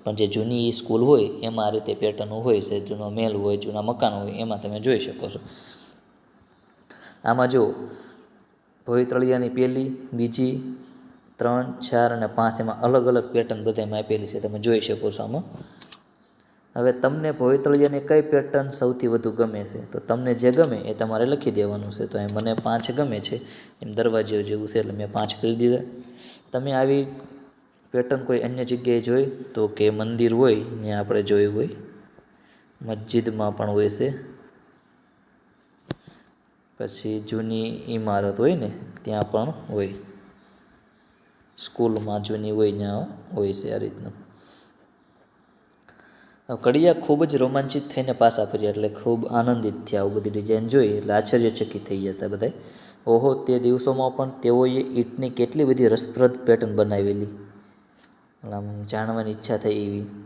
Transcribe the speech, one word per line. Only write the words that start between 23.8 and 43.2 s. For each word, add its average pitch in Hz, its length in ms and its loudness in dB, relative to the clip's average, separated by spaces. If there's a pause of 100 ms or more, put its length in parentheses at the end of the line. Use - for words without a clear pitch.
એમ 107 120 -10
દરવાજો 110 480 2
જેવું 104 260 -4
છે 113 120 0
એટલે 104 120 -2
મેં 104 200 -6
પાંચ 107 300 -2
કરી 117 140 0
દીધા. 120 280 2 (680)
તમે 131 220 -4
આવી 135 320 2 (880)
પેટર્ન 127 320 0
કોઈ 123 160 0
અન્ય 127 260 -4
જગ્યાએ 123 360 0
જોઈ 120 240 2
તો 123 420 -4
કે 104 220 2
મંદિર 113 440 0
હોય 120 220 6 (260)
ત્યાં 107 180 -2
આપણે 104 240 0
જોયું 104 320 4
હોય, 120 140 -2 (1120)
મસ્જિદમાં 110 760 -2
પણ 107 120 -2
હોય 104 200 2
છે, 131 440 -4 (2500)
પછી 107 420 -6
જૂની 110 680 -4
ઇમારત 104 520 -2
હોય 151 160 4
ને 113 160 -4 (320)
ત્યાં 104 280 -2
પણ 120 220 0 (160)
હોય, 98 240 -2 (1600)
સ્કૂલમાં 107 680 -2
જૂની 107 280 -6
હોય 107 200 2
ત્યાં 101 360 -4 (280)